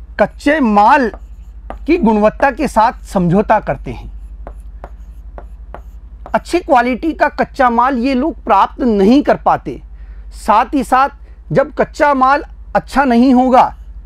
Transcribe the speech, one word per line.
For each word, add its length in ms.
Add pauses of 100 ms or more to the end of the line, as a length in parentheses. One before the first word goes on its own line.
(200)
कच्चे 400
माल 500 (760)
की 100
गुणवत्ता 540
के 180
साथ 360
समझौता 560
करते 300
हैं। 220 (2250)
अच्छी 240
क्वालिटी 540
का 160
कच्चा 420
माल 280
ये 160
लोग 300
प्राप्त 380
नहीं 400
कर 140
पाते। 440 (640)
साथ 280
ही 100
साथ 240 (440)
जब 220
कच्चा 400
माल 280 (340)
अच्छा 280
नहीं 300
होगा 420 (300)